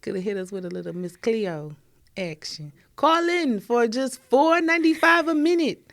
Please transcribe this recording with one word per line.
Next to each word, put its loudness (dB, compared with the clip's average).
coulda -6
hit -6
us -8
with -8
a -8
little -10
Miss -10
Cleo -4
action. -10
Call 2
in -2
for 0
just -4
four 4
ninety-five 4
a 0
minute. 0